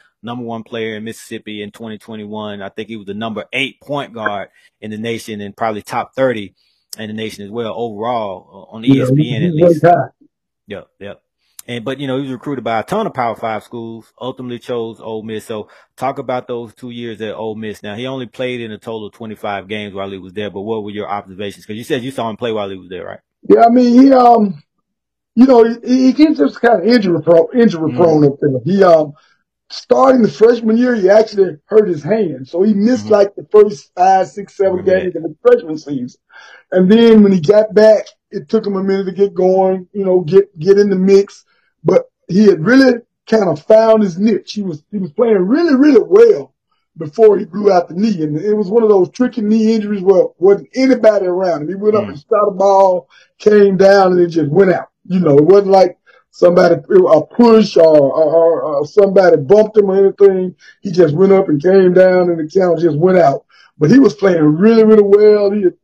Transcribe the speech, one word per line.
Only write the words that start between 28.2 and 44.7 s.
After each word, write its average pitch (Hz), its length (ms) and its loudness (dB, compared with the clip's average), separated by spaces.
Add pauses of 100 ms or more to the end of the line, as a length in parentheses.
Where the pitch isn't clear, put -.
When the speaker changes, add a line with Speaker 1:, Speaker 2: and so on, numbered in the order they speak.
Speaker 2:
up 135 140 0
there. 135 240 -2
He, 190 200 -2
um, 156 300 0 (580)
starting 262 500 0
the 202 80 2
freshman 226 480 0
year, 247 160 0
he 190 160 0
actually 196 560 2
hurt 214 220 2
his 156 160 -6
hand. 156 440 -4
So 170 140 -4
he 214 140 2
missed, 208 300 -2
Speaker 1:
Mm-hmm. 214 80 0
Speaker 2:
like, 202 200 0
the - 180 -18
first 208 440 2
five, 185 320 2
six, 202 280 -18
seven 185 220 -2
Speaker 1:
Remember 190 220 0
Speaker 2:
games 180 140 -6
Speaker 1:
that. 160 120 -10
Speaker 2:
of 156 60 -10
the - 100 -20
freshman 165 380 0
season. 135 420 -12 (500)
And 185 200 2
then 226 320 6
when 196 80 4
he 185 100 2
got 208 320 0
back, 214 320 4 (240)
it 196 200 -14
took 220 180 -4
him 202 80 -6
a 190 80 -6
minute 196 220 -2
to 185 80 -8
get 196 200 -2
going, 185 600 0
you 196 120 -6
know, 185 160 2
get, 175 380 0
get 196 180 2
in 208 140 2
the 190 40 -2
mix. 196 480 0 (440)
But 180 220 0 (180)
he 202 200 2
had 160 180 2
really 247 340 2 (300)
kind 214 180 0
of 165 140 -4
found 220 400 4
his 180 160 -4
niche. 208 360 -4
He 208 100 -8
was, 165 280 -12